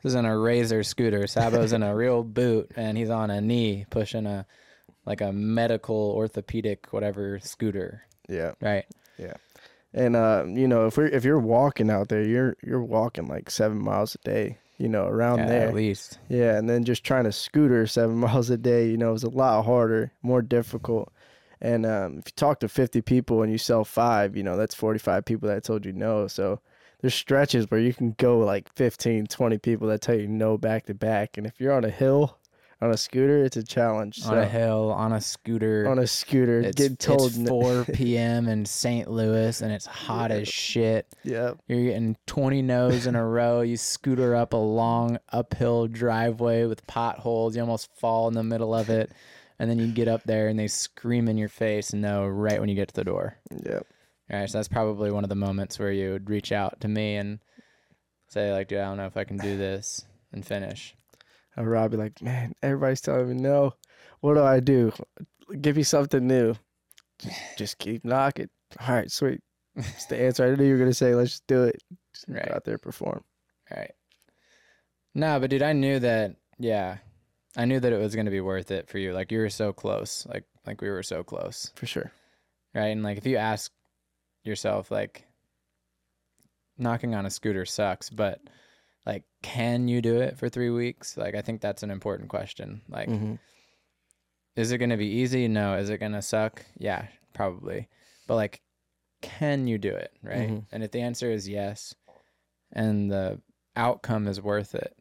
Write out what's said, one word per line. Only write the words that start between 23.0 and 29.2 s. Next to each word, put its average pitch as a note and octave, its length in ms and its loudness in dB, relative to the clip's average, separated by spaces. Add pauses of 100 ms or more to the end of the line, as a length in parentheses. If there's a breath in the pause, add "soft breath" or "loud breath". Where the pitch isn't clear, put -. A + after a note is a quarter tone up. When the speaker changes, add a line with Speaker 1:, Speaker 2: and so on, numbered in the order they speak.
Speaker 2:
people A#2+ 400 2
and A2 100 2
you A2 60 0
sell A2+ 260 2
five, A2 540 2
you G2+ 60 -2
know, F#2 140 -2
that's A2 180 -2
forty-five G#2+ 500 0
people A2 240 -2
that G#2 140 -2
told G#2 240 -4
you F#2+ 40 -6
no. G#2 360 -2
So G2 320 -2 (420 soft breath)
there's B2+ 140 0
stretches C3+ 540 2
where A2 100 2
you A#2+ 140 4
can A#2 200 -2
go, A#2+ 260 4
like, G2+ 340 0
fifteen, A2+ 540 0